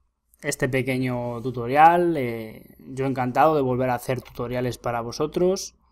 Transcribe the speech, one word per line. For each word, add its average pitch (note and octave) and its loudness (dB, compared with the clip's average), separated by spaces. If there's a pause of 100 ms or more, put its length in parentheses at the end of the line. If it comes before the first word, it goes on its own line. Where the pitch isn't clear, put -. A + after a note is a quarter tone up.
(420)
este C#3+ -2
pequeño B2+ -2
tutorial. D3+ 4
Eh, A2+ -6
yo C3 -6
encantado C3+ 2
de C#3+ 2
volver B2+ 0
a B2 0
hacer A#2+ -4
tutoriales B2 -6
para A#2+ -4
vosotros. D#3 -2 (160)